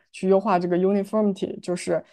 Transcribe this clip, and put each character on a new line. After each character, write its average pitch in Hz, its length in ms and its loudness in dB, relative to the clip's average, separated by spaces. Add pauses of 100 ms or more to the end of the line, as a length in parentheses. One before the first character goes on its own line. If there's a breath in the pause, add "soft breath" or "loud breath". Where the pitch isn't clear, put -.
(120 soft breath)
去 190 180 0
优 190 100 6
化 202 180 2
这 175 80 -2
个 175 120 0
uniformity， 196 840 0
就 180 160 -6
是 175 260 -2 (100)